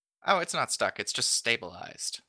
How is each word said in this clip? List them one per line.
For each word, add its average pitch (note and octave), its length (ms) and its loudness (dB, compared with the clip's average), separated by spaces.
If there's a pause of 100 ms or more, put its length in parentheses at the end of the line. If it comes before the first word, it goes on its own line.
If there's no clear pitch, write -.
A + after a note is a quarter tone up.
(260)
Oh, G3 120 6
it's E3+ 160 -2
not C#3 160 0
stuck. - 300 0
It's - 120 -4
just - 220 0
stabilized. - 960 -2